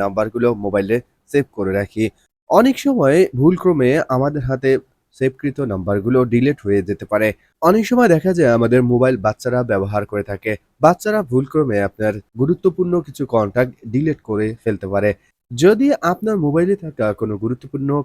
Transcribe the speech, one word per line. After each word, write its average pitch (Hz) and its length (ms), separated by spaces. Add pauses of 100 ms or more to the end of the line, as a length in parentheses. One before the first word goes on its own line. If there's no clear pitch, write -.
নাম্বারগুলো 107 440 (160)
মোবাইলে 101 320 (360)
সেভ 143 140 (120)
করে 98 220
রাখি। 107 240 (460)
অনেক 233 260 (100)
সময় 170 320 (220)
ভুলক্রমে 160 500 (260)
আমাদের 143 340
হাতে 135 220 (460)
সেভকৃত 135 400 (160)
নাম্বারগুলো 101 460 (140)
ডিলিট 131 320
হয়ে 101 240
যেতে 101 220
পারে। 104 160 (340)
অনেক 202 280
সময় 240 260
দেখা 180 220
যায় 135 200
আমাদের 117 220 (120)
মোবাইল 127 240 (100)
বাচ্চারা 120 340 (120)
ব্যবহার 101 400
করে 101 180
থাকে, 104 220 (300)
বাচ্চারা 208 380 (120)
ভুলক্রমে 131 460 (120)
আপনার 107 240 (260)
গুরুত্বপূর্ণ 175 540 (140)
কিছু 139 160 (120)
কন্ট্যাক্ট 117 380 (200)
ডিলিট 147 260 (100)
করে 107 180 (160)
ফেলতে 101 300
পারে। 101 160 (420)
যদি 202 360 (240)
আপনার 214 240 (100)
মোবাইলে 170 380
থাকা 147 220 (140)
কোনো 107 140 (100)
গুরুত্বপূর্ণ 135 460 (160)